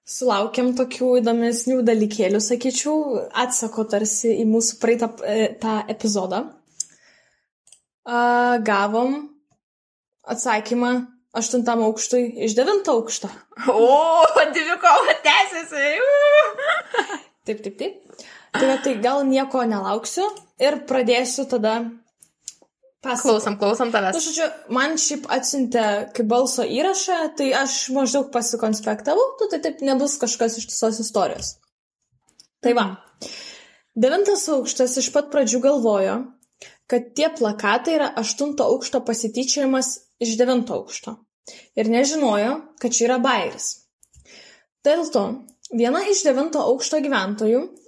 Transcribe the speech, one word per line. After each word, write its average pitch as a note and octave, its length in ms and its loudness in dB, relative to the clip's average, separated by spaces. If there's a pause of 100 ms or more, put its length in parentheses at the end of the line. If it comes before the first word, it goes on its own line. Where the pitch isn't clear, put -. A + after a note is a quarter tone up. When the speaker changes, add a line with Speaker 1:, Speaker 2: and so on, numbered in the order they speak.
Speaker 1:
sulaukėm B3 720 0
tokių B3+ 420 -2
įdomesnių A#3 680 2
dalykėlių, G#3+ 580 2
sakyčiau, B3+ 560 -2 (360)
atsako A3+ 540 -2
tarsi G#3+ 480 0
į A3+ 120 0
mūsų A3+ 320 2
praeitą, A#3 320 0 (100)
e, G#3+ 320 0
tą A3 320 -4
epizodą. G#3 600 -2 (1600)
A, A#3+ 520 2
gavom A3 580 0 (1080)
atsakymą A#3+ 680 -2 (380)
aštuntam A#3 520 0
aukštui A3+ 420 0 (160)
iš G#3+ 160 -2
devinto F#4 360 2
aukšto. A3+ 380 -2 (320)
Speaker 2:
O, C#4 640 6 (200)
dvikova E4+ 720 4
tęsiasi. D#4+ 720 0 (1500)
Speaker 1:
Taip, G#3+ 220 -8
taip, G3+ 140 -12
taip. - 460 -12 (260)
Tai - 180 0
va, C4 120 2
tai C4+ 180 0
gal B3+ 280 0
nieko C4+ 380 0
nelauksiu A3 640 -2 (300)
ir C#4+ 260 2
pradėsiu B3+ 640 0
tada A3 300 0 (1300)
pasakot. B3 240 -2
Speaker 2:
Klausom, G#3+ 280 2
klausom A3+ 360 0
tavęs. G3+ 260 0
Speaker 1:
Nu, - 40 -2
žodžiu, D#4+ 260 -2 (200)
man C#4 300 0
šiaip D4 320 -4
atsiuntė B3+ 540 0 (240)
kaip A3 200 -2
balso A#3+ 380 2
įrašą, F4+ 540 -2 (140)
tai C4+ 180 0
aš C4 260 0 (120)
maždaug C4+ 420 0
pasikonspektavau, A3+ 1000 -2
nu, G#4 140 -2
tai F4 140 -4
taip - 200 -6
nebus C#4 360 0
kažkas A3+ 400 -2
iš A3+ 100 -10
visos A3 320 -2
istorijos. - 540 -4 (1000)
Tai A#3+ 180 0
va. G#3+ 140 2 (1080)
Devintas F#4 520 2
aukštas B3+ 500 0
iš - 140 -2
pat D4 180 0
pradžių B3 320 0
galvojo, A3 560 2 (640)
kad B3 280 -2
tie D4+ 180 0
plakatai A3+ 680 0
yra D4 160 0
aštunto C4+ 540 -2
aukšto B3+ 340 0
pasityčiojimas C4 920 -2 (220)
iš A3+ 200 -2
devinto B3 380 2
aukšto. - 400 -10 (580)
Ir A3 160 -2
nežinojo, B3 680 2 (180)
kad A#3+ 180 -4
čia A3+ 140 0
yra B3+ 120 2
bajeris. A#3+ 520 -2 (1160)
Dėl D#4+ 220 2
to G#3 160 0 (440)
viena B3 340 0
iš G4+ 220 0
devinto D4+ 360 2
aukšto C4 400 0
gyventojų A3+ 600 0 (260)